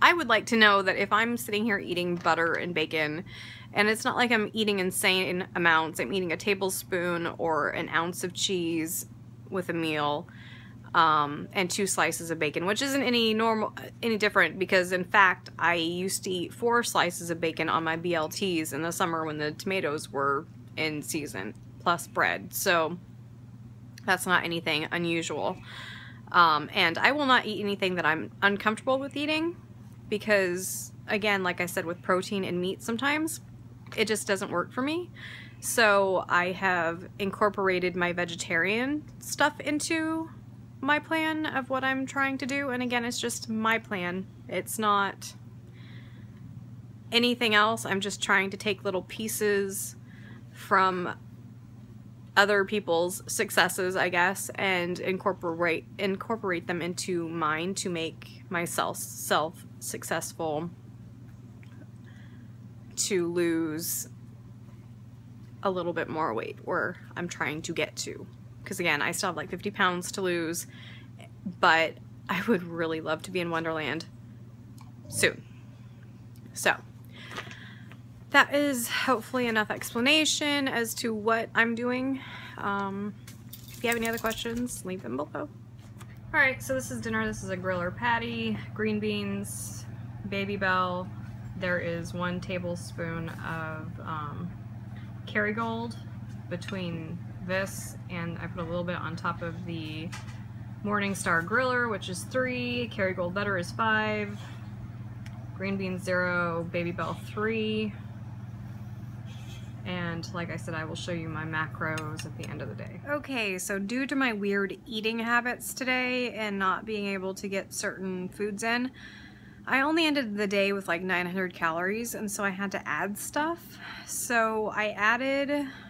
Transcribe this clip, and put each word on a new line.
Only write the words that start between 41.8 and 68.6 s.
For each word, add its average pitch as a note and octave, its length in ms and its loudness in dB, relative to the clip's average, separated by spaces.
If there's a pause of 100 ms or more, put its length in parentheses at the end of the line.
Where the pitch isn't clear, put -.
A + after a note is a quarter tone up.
I'm C4 220 2
trying C4+ 340 0
to C#4 80 -2
do. C#4 220 0
And B3 140 0
again, A#3+ 240 0
it's A#3+ 120 -2
just A#3+ 300 -4
my A3 300 4
plan. F#3 480 -4 (220)
It's F#3 300 -4
not G3+ 560 2 (1800)
anything A#3+ 440 4
else. A3 320 6
I'm G3 140 2
just G3+ 220 -4
trying G3 280 4
to G3 60 -6
take G3 280 -2
little F#3 180 0
pieces G3+ 920 0 (560)
from F#3 640 4 (1200)
other G3+ 280 8
people's F3+ 600 2
successes, F#3 720 2
I F3 140 4
guess, F3+ 440 2
and F3+ 460 0
incorporate, F3 840 0 (120)
incorporate G3 720 -2
them F3 120 0
into F3 480 -2
mine E3 460 0
to F#3+ 160 -4
make E3 580 -6
myself - 480 0
self - 720 0 (140)
successful, E3 880 -4 (2250)
to F3 320 2
lose E3 840 0 (1600)
a G3+ 60 4
little F3 220 0
bit E3 160 -2
more D#3 240 0
weight - 300 -4
where D#3 360 0 (180)
I'm F#3 100 -4
trying D#3 360 -4
to E3+ 100 -4
get D#3 240 -2
to. - 280 -8 (400)